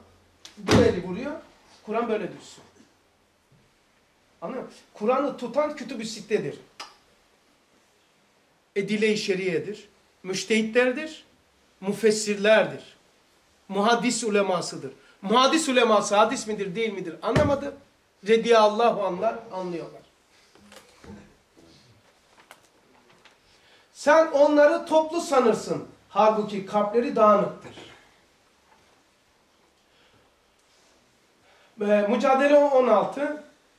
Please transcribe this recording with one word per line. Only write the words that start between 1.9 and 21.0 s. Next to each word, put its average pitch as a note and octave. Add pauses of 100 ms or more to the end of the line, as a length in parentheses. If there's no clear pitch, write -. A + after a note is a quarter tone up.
böyle G3
dursun. - (1800)
Anlıyor A3
musun? - (140)
Kur'an'ı C4
tutan D4
Kütüb-ü A3+
Sitte'dir. G3+ (2250)
Edile-i G#3
Şeriye'dir. F#3 (300)
Müştehitlerdir. A3 (560)
Müfessirlerdir. G3+ (720)
Muhaddis A3+
ulemasıdır. F#3 (300)
Muhaddis B3+
uleması A3
hadis A3
midir, G3
değil A3
midir F3
anlamadı. C#4 (540)
Rediyallahu A3
anlar, F#3 (140)
anlıyorlar. F3 (4000)